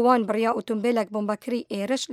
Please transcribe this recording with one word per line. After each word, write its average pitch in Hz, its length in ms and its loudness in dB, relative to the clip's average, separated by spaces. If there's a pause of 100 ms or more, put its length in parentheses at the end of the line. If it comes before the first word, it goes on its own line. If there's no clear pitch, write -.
wan 240 240 4
bi 214 40 0
riya 220 180 0
otombêlek 226 640 0
bombekirî 214 460 -4 (100)
êriş 214 320 -4 (100)